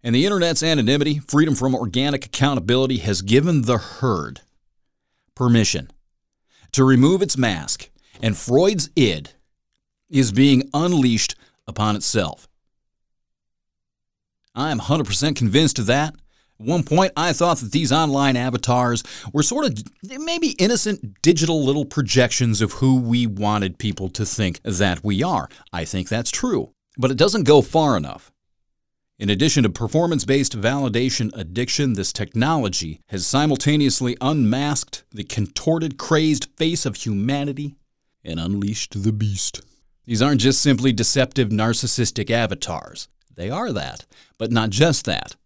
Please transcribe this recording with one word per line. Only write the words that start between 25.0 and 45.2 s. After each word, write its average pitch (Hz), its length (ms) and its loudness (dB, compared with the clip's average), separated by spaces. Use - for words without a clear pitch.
we 104 220 0
are. 147 240 -2
I 85 120 -4
think 90 240 -6
that's 117 220 -4
true. 220 400 -2
But 127 140 0
it 131 80 -2
doesn't 208 240 2
go 143 180 8
far 147 360 0
enough. 71 340 -8
In 104 120 -2
addition 139 320 2
to 107 80 4
performance-based 135 880 0
validation 123 720 -2
addiction, 120 600 -2
this 95 180 -4
technology 110 920 -2
has 92 200 -6
simultaneously 143 920 2
unmasked 139 880 -2
the 104 140 -12
contorted, 156 720 -4
crazed 156 520 0
face 165 260 -2
of 123 120 -4
humanity 139 800 -4
and 82 160 -8
unleashed 101 640 -4
the 110 100 0
beast. 104 500 -4
These 113 160 -2
aren't 135 220 2
just 131 180 4
simply 135 320 2
deceptive, 120 560 0
narcissistic 110 840 -2
avatars. 104 800 -4
They 87 140 -10
are 196 240 -6
that, 71 320 -8
but 113 160 -4
not 113 160 0
just 139 380 2
that. 58 280 -6